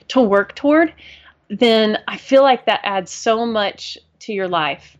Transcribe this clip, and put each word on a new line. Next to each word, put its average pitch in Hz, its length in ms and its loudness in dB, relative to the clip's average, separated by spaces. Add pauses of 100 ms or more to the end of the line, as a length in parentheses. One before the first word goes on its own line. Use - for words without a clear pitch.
to 262 140 2
work 202 340 0
toward, 311 380 2 (560)
then 220 480 2 (100)
I 202 80 -8
feel 269 280 4
like 269 220 2
that 208 180 0
adds 196 280 -6
so 226 340 -2
much 214 520 -6 (220)
to - 120 -12
your 190 160 -4
life. 151 520 -6